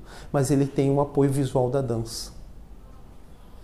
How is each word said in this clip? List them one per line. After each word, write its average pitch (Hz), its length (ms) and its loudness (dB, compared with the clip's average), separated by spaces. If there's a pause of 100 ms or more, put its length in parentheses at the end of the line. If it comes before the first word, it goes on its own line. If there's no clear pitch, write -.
(320)
mas 139 180 4
ele 139 160 4
tem 139 240 2
um 139 100 4
apoio 143 300 4
visual 131 380 2
da 139 140 0
dança. 113 500 -4 (1300)